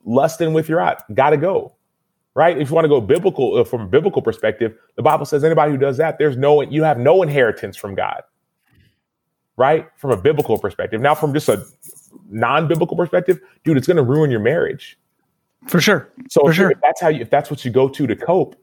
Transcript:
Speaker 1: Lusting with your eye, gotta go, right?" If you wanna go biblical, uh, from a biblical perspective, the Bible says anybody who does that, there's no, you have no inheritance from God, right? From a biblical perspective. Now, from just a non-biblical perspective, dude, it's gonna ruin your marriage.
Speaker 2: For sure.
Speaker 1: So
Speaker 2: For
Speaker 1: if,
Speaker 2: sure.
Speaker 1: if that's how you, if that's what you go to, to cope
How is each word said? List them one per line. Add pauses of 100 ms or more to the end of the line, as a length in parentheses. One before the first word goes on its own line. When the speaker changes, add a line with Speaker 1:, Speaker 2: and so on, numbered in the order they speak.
Speaker 1:
Lusting
with
your
eye, (180)
gotta
go, (600)
right?"
If
you
wanna
go
biblical,
uh,
from
a
biblical
perspective, (220)
the
Bible
says
anybody
who
does
that,
there's
no,
you
have
no
inheritance
from
God, (1300)
right? (100)
From
a
biblical
perspective.
Now,
from
just
a (680)
non-biblical
perspective, (240)
dude,
it's
gonna
ruin
your
marriage. (680)
Speaker 2:
For
sure. (220)
Speaker 1:
So
Speaker 2:
For
Speaker 1:
if,
Speaker 2:
sure.
Speaker 1:
if
that's
how
you,
if
that's
what
you
go
to,
to
cope